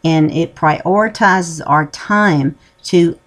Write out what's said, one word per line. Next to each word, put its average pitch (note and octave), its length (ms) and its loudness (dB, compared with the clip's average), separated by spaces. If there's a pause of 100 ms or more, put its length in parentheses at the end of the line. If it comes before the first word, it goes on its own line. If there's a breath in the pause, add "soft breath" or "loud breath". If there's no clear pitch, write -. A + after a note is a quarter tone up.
and D#3+ 300 2
it E3 240 -4
prioritizes F#3 1080 0
our D3 220 0
time D#3 680 0 (280 soft breath)
to E3+ 440 0